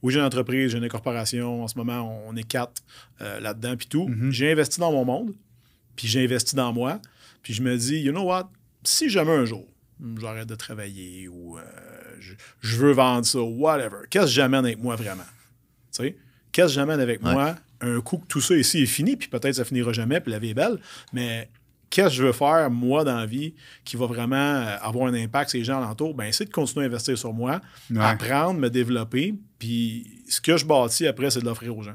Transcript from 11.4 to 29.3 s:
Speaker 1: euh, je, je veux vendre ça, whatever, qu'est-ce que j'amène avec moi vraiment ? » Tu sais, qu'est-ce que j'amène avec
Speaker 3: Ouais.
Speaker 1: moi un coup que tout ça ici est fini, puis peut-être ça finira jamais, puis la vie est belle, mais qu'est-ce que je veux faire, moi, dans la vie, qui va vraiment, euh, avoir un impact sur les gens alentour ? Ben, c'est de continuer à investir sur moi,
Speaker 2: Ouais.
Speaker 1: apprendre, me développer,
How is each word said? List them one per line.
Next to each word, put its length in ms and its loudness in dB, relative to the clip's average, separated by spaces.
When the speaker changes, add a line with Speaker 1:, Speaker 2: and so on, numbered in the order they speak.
Speaker 1:
euh, 60 -16
je, 140 -20
je 180 -2
veux 140 8
vendre 320 6
ça, 160 2
whatever, 580 0
qu'est-ce 140 4
que 80 6
j'amène 320 4
avec 180 -2
moi 140 -2
vraiment ? » 260 -6
Tu 100 -6
sais, 140 -4
qu'est-ce 180 6
que 60 2
j'amène 260 0
avec 220 0
Speaker 3:
Ouais. 100 2
Speaker 1:
moi 220 2
un 200 0
coup 180 -4
que 80 -12
tout 140 -2
ça 160 4
ici 260 4
est 40 4
fini, 300 0
puis 120 -10
peut-être 260 -2
ça 100 -2
finira 280 -2
jamais, 280 0
puis 120 -4
la 80 -4
vie 100 -4
est 40 -4
belle, 240 0
mais 360 -6
qu'est-ce 180 4
que 60 0
je 100 2
veux 80 6
faire, 380 4
moi, 340 2
dans 140 0
la 80 -4
vie, 280 -6
qui 120 -10
va 100 -2
vraiment, 300 -2
euh, 440 0
avoir 280 -2
un 60 0
impact 360 -2
sur 80 -2
les 60 -2
gens 180 -2
alentour ? 320 -4
Ben, 180 -4
c'est 140 -2
de 40 -16
continuer 360 -2
à 20 0
investir 300 -2
sur 160 -6
moi, 260 -2
Speaker 2:
Ouais. 100 2
Speaker 1:
apprendre, 580 2
me 120 2
développer, 640 0